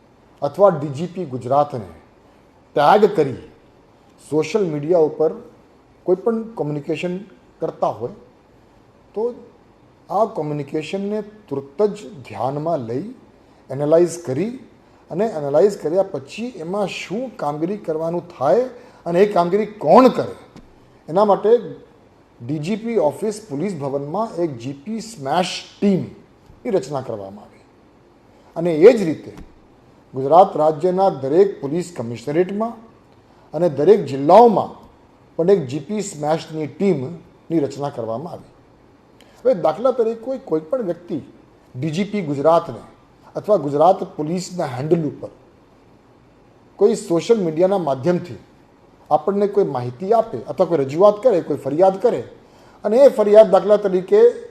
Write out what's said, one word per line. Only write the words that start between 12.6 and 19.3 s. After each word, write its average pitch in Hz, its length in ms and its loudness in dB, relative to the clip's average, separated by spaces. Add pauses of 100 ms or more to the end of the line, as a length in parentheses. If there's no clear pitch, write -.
લઈ, 131 340 -8 (560)
એનાલાઇઝ 151 560 2
કરી 190 340 -4 (520)
અને 190 140 -2
એનાલાઇઝ 160 520 2
કર્યા 170 260 0
પછી 190 440 -10
એમાં 190 400 -6
શું 226 500 -8
કામગીરી 156 400 -4
કરવાનું 165 460 -4 (140)
થાય 165 240 2 (440)
અને 170 160 2
એ 208 100 4